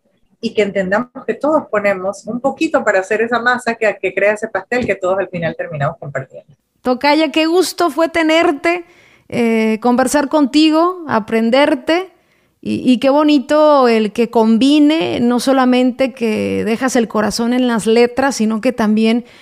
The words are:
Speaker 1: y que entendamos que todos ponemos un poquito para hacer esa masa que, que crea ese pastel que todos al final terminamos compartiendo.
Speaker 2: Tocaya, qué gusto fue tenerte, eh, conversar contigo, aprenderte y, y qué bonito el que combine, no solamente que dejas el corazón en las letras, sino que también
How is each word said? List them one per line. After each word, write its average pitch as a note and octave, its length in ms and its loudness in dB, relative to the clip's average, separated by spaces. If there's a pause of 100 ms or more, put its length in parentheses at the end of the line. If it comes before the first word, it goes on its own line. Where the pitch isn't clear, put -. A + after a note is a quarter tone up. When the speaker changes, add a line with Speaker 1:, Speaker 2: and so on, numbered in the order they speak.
(420)
Speaker 1:
y A3 120 -6
que A3 100 0
entendamos G3+ 440 -2 (180)
que A3+ 100 -4
todos D4+ 360 -2
ponemos G3+ 560 -2
un A#3+ 140 -8
poquito C#4 420 -2
para G3+ 160 0
hacer G#3 220 -2
esa A#3 180 -2
masa A#3+ 360 -2
que, G#3+ 260 -2
que F#3 120 -4
crea G3+ 200 0
ese G#3 160 -8
pastel A3+ 360 -4
que G3 100 -2
todos F#3+ 240 -2
al F3+ 100 -6
final E3 280 -6
terminamos E3 400 -6
compartiendo. - 560 -14 (280)
Speaker 2:
Tocaya, D4 500 0
qué D#4+ 140 0
gusto E4+ 460 0
fue E4 180 0
tenerte, E4 760 0 (460)
eh, A3 520 0
conversar B3+ 460 0
contigo, D#4 800 2
aprenderte C4 1040 0 (480)
y, G#3+ 320 -2
y B3 60 4
qué C4+ 120 0
bonito D4 800 4
el A3 240 2
que A#3 180 -2
combine, C#4 920 2
no A#3+ 180 0
solamente B3+ 720 2
que G3+ 540 -4
dejas A#3 320 -2
el A3+ 100 0
corazón A3 460 -2
en B3+ 140 0
las A3+ 200 -2
letras, A#3+ 480 2
sino A3 240 -2
que B3 140 -2
también A3 500 0 (180)